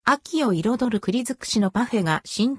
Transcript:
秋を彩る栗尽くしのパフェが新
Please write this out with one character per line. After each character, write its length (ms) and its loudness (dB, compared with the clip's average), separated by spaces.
秋 400 0
を 80 2
彩 380 0
る 100 0
栗 240 -2
尽 120 -6
く 100 -16
し 140 0
の 100 2
パ 160 0
フ 120 -2
ェ 60 2
が 200 0
新 340 -2